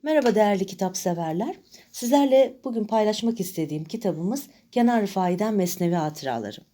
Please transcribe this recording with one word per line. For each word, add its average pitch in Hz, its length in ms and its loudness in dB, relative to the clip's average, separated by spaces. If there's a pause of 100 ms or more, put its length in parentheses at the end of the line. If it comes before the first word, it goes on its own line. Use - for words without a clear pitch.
Merhaba 285 300 4
değerli 202 320 4
kitap 185 300 -4
severler. 175 600 -4 (360)
Sizlerle 269 720 4
bugün 226 200 -4
paylaşmak 220 560 0
istediğim 156 440 -6
kitabımız 196 600 -4 (260)
Kenan 240 300 2
Rıfai'den 196 520 0
Mesnevi 175 400 0
Hatıraları. 135 680 -4 (140)